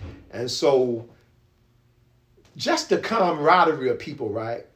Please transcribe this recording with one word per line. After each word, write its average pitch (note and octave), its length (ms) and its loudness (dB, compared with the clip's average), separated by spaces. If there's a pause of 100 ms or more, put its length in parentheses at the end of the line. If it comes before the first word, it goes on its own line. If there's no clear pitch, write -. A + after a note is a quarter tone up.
(300)
And A#2+ 200 -8
so A#2+ 580 2 (1500)
just D4 320 -2
the G3 100 2
camaraderie D#3+ 920 2
of A#2+ 80 -2
people, C#3 320 -10
right? A2+ 340 -8 (120)